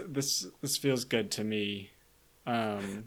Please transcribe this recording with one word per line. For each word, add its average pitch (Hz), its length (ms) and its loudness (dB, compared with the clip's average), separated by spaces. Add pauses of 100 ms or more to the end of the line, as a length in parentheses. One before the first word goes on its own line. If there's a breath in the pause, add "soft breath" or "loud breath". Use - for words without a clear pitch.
this, 143 400 -2 (140)
this 143 160 0
feels 127 280 4
good 110 280 2
to 107 120 -2
me. 101 460 -2 (560)
Um, 107 600 0